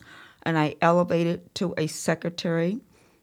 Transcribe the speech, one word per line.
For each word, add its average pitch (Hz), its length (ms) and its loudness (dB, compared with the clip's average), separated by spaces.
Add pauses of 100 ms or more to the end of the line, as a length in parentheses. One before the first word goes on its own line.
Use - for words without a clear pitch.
(440)
and 165 120 0
I 151 240 0
elevated 170 760 2
to 180 200 -4
a 156 120 -2
secretary. 170 920 -2 (420)